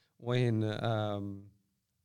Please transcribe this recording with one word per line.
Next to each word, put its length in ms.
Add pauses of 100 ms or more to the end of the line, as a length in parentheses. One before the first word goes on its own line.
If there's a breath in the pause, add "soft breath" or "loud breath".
(180)
when, 460 (200)
um, 600 (600)